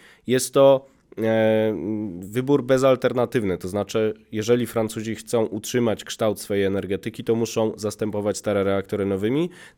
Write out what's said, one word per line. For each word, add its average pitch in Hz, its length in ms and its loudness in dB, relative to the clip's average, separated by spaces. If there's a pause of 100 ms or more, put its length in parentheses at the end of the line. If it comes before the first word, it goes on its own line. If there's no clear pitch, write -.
(280)
jest 127 260 0
to, 139 320 6 (320)
e, 110 580 2 (440)
wybór 127 440 0
bezalternatywny. 123 920 2
To 92 100 -8
znaczy, 104 460 -2 (180)
jeżeli 117 340 0
Francuzi 110 500 -4
chcą 113 300 -2
utrzymać 107 580 -2
kształt 107 360 -2
swojej 101 240 -2
energetyki, 98 600 -4
to 113 120 2
muszą 113 400 0
zastępować 104 600 -4
stare 101 260 0
reaktory 98 420 0
nowymi, 110 440 0 (280)